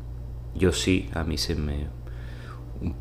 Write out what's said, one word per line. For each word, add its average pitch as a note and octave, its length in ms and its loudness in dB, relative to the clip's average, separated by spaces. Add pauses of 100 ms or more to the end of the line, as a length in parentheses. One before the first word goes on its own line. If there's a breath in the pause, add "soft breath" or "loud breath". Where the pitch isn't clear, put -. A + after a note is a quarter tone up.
(540)
yo E2+ 180 6
sí, - 420 4
a E2 100 0
mí D#2 120 2
se D#2+ 200 0
me, D2 320 0 (920 loud breath)
un, E2+ 200 -2